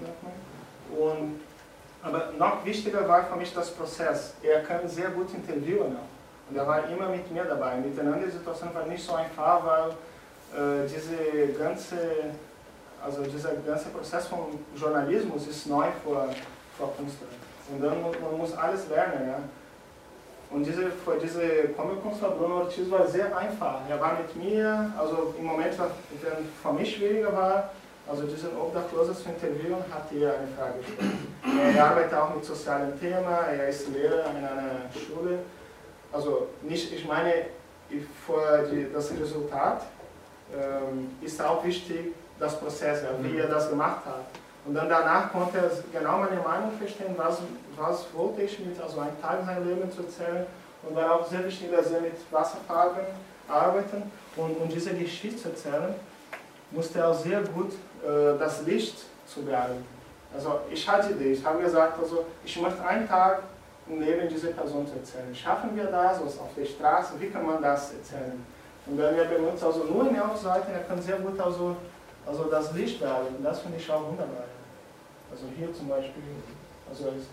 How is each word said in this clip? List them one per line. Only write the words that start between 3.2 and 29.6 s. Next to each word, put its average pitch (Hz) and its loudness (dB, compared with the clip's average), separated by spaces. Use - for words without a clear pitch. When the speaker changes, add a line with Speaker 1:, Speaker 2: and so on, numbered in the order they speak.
Speaker 1:
für 180 -4
mich 175 -4
das 170 -2
Prozess. 156 -2
Er 156 6
kann 175 -2
sehr 175 -2
gut 185 -2
interviewen 147 0
auch. - -12
Und 139 -6
er 143 0
war 151 2
immer 185 -2
mit - -4
mir 170 -2
dabei. 131 0
Miteinander 147 0
die 175 -4
Situation 170 -6
war 160 -2
nicht 170 -6
so 175 -2
einfach, 160 4
weil, 160 4
äh, 143 2
diese 156 0
ganze, 165 -2
also 143 -4
dieser 147 -4
ganze 151 -2
Prozess 170 -4
vom 156 -6
Journalismus 147 2
ist 147 -10
neu 147 4
für, 135 0
für 139 -4
Künstler. 143 -8
Und 139 -4
dann 165 2
mu-, 165 -2
man 160 -2
muss 165 -4
alles 170 0
lernen, 151 2
ja. 135 -4
Und 143 0
diese, 175 0
für 156 2
diese 165 4
Comic-Künstler 196 -2
Bruno 175 2
Ortiz 180 -2
war 180 6
sehr 190 0
einfach. 185 -2
Er 147 -2
war 160 2
mit 165 -4
mir, 214 2
also 160 0
im 165 -4
Moment, 165 0
war, 175 0
wenn 160 -4
für 151 0
mich 220 0
schwieriger 208 2
war, 190 4
also 143 -4
diesen 160 -4
Obdachlosen 170 0
zu - -8
interviewen, 165 -2